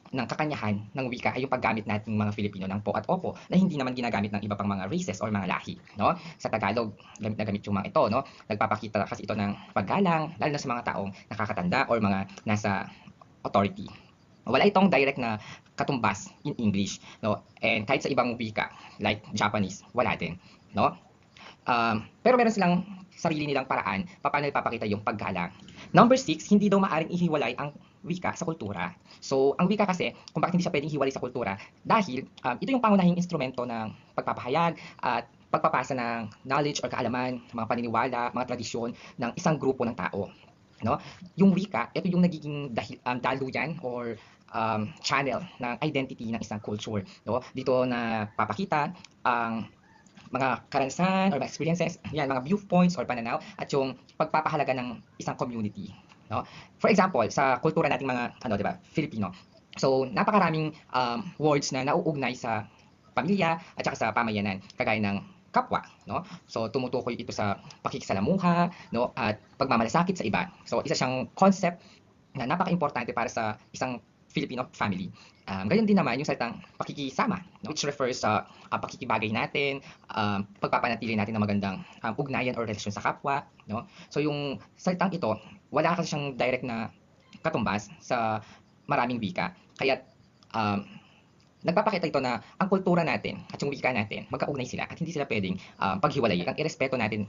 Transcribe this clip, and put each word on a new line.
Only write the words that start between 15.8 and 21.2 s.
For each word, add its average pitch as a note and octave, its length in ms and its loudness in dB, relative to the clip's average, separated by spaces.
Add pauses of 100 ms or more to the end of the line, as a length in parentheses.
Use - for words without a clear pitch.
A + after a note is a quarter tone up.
in B2 160 -4
English, G2 400 0 (220)
no? G#2+ 180 0 (160)
And A2+ 240 0
kahit C#3 240 0
sa C#3+ 60 0
ibang B2 260 0
wika, A2 320 -4 (320)
like G#2 320 -2
Japanese, G#2 560 0
wala A2+ 240 0
din, E2+ 240 -6 (320)
no? B2 240 2 (720)